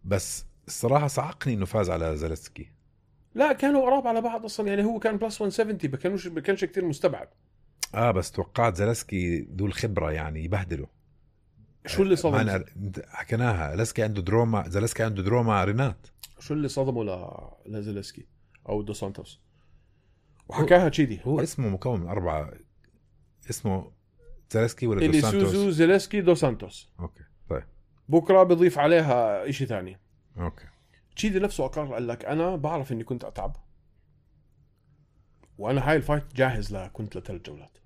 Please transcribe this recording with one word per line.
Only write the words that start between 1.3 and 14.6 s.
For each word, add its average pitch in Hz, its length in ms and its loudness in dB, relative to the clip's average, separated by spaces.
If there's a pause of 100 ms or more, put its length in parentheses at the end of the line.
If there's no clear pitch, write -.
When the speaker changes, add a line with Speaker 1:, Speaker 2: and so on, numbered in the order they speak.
Speaker 1:
إنه 98 100 -2
فاز 92 260 -2
على 80 260 -2
زالسكي. - 560 -8 (600)
Speaker 2:
لا، 277 180 2
كانوا 277 300 2
قراب 262 240 2
على 226 140 0
بعض 226 240 -6
أصلًا، 208 240 -4
يعني 202 160 0
هو 226 140 0
كان 214 180 0
بلس 214 240 -4
وان 202 100 -2
سفنتي، 214 380 -2
ما 139 80 -4
كانوش، 185 300 -4
ما 160 140 -6
كانش 196 240 0
كتير 180 200 -4
مستبعد. 156 440 -2 (680)
Speaker 1:
آه، 117 160 2
بس 92 220 -2
توقعت 104 440 0
زالسكي 92 640 0
ذو 92 260 -6
الخبرة، 90 460 -2
يعني، 78 320 -6
يبهدله. 87 420 -4 (1000)
Speaker 2:
شو - 160 2
اللي 190 140 6
صدم؟ 156 160 2
Speaker 1:
ما 131 80 4
أنا، 98 240 0 (440)
حكيناها، 98 680 -2
زالسكي 113 260 -2
عنده 107 200 -2
دروما، 107 460 2